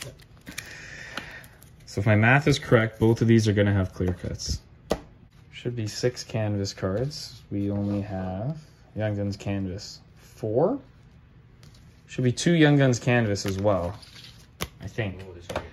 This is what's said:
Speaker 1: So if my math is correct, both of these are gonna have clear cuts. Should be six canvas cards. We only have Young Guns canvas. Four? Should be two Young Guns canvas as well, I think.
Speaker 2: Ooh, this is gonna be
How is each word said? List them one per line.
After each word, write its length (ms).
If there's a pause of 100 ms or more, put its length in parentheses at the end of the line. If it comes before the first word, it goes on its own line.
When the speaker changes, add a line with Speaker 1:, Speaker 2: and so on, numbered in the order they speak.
(1900)
Speaker 1:
So 140
if 60
my 100
math 320
is 120
correct, 400
both 220
of 60
these 200
are 60
gonna 200
have 200
clear 200
cuts. 480 (920)
Should 240
be 120
six 360
canvas 500
cards. 680 (100)
We 180
only 320
have 560 (380)
Young 200
Guns 220
canvas. 640 (180)
Four? 640 (1300)
Should 160
be 80
two 220
Young 240
Guns 220
canvas 460
as 140
well, 360 (880)
I 60
think. 340
Speaker 2:
Ooh, 120
this 100
is 60
gonna 120
be 120